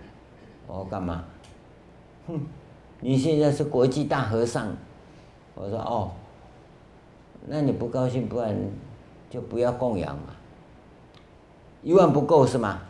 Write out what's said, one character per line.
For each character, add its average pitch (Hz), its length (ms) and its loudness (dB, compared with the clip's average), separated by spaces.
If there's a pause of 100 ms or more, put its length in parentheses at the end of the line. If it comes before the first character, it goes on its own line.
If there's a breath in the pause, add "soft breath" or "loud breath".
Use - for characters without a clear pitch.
(680)
我 101 80 -12
说 95 160 -8
：“干 98 120 -4
嘛 85 220 -4 (1040)
？”“哼， 165 120 -6 (600)
你 131 160 0
现 151 240 2
在 147 100 4
是 147 140 0
国 127 220 4
际 139 180 0
大 139 180 0
和 113 240 0
尚。” 113 300 -4 (760 loud breath)
我 98 140 -10
说 110 140 -4
：“哦， 98 300 -2 (1300)
那 147 160 -4
你 127 100 2
不 110 160 -4
高 127 200 -2
兴， 123 200 -4
不 110 100 -6
然 110 180 -2 (720)
就 123 120 -10
不 113 180 -8
要 120 140 2
供 120 260 -2
养 76 160 -4
嘛。 76 220 -12 (1500)
”“一 165 100 0
万 175 200 8
不 143 100 4
够 135 240 8
是 120 120 2
吗？ 98 320 -2